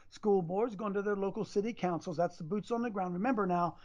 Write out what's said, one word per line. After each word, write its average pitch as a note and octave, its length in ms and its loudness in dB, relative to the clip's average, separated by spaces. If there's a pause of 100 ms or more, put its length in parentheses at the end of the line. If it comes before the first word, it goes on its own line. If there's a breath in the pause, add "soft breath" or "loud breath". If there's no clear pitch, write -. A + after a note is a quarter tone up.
(100)
school G3 320 4
boards, G3+ 340 0
going G#3 160 -4
to G3+ 80 0
their G3+ 160 0
local G3 260 -2
city G#3 300 0
councils, F3 460 -2
that's F3 180 2
the F3+ 80 -10
boots F#3+ 260 -4
on A#3 120 0
the A#3+ 80 -2
ground. F#3 240 -2
Remember G#3 320 2
now, F3 380 2